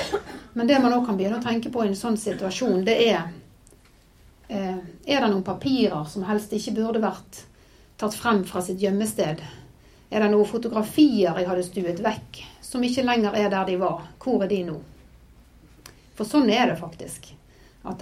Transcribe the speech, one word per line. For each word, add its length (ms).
Men 140
det 120
man 140
også 120
kan 140
begynne 200
å 40
tenke 280
på 140
i 60
en 40
sånn 240
situasjon, 640
det 120
er, 240
eh, 300
er 180
det 60
noen 180
papirer 640
som 160
helst 240
ikke 240
burde 280
vært 420
tatt 200
frem 260
fra 180
sitt 220
gjemmested? 560
Er 80
det 140
noen 160
fotografier 920
jeg 80
hadde 160
stuet 400
vekk, 380
som 220
ikke 240
lenger 320
er 100
der 220
de 80
var? 240
Hvor 240
er 80
de 160
nå? 140
For 80
sånn 240
er 160
det 140
faktisk, 500
at 140